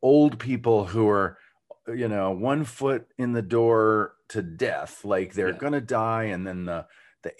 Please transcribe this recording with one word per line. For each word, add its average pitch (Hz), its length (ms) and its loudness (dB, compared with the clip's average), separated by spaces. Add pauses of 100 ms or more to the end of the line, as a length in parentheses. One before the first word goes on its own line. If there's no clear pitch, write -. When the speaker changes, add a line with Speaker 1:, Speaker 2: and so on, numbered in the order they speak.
Speaker 1:
old 143 360 6
people 117 480 0
who 107 220 2
are, 98 300 0 (500)
you 120 200 -4
know, 98 220 -2
one 131 340 -2
foot 135 420 -4 (120)
in 123 140 -4
the 117 100 -2
door 110 720 2 (140)
to 107 140 -6
death, 82 600 -6
like, 95 280 -2
they're 95 180 -2
Speaker 2:
Yeah. 90 80 -6
Speaker 1:
gonna 143 220 -4
die, 113 440 -2
and 95 220 -6
then 92 200 -8
the, 85 200 -8 (360)
the 85 180 -10